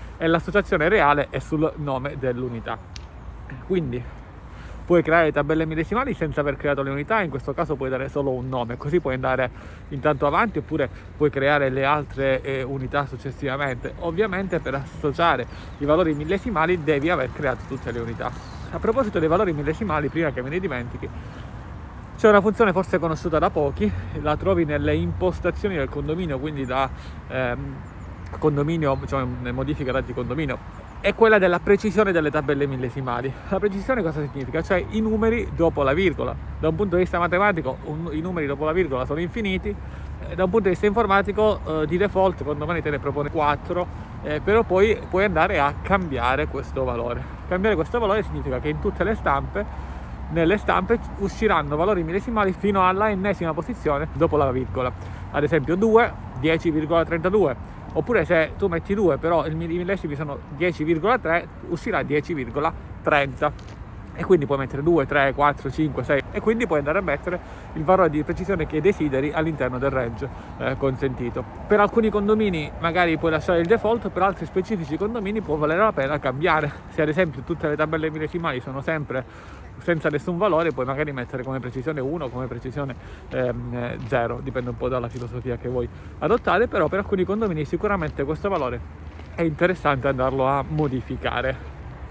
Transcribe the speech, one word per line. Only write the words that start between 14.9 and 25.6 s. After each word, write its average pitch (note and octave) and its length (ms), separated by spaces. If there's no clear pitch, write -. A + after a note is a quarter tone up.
i C#3+ 60
valori D#3+ 280
millesimali E3 720
devi C#3+ 260
aver C3+ 240
creato C3 340
tutte B2+ 240
le A#2 80
unità. A#2 300
A - 80
proposito G#3+ 400
dei D#3+ 100
valori F3+ 260
millesimali, D3+ 560
prima D#3 200
che B2+ 140
me C3 60
ne E3 100
dimentichi, C3+ 500
c'è A3+ 140
una G#3 120
funzione G#3 300
forse F3+ 280
conosciuta D#3+ 400
da E3 100
pochi, D#3+ 420
la D3+ 160
trovi F3 280
nelle D3 280
impostazioni F3 840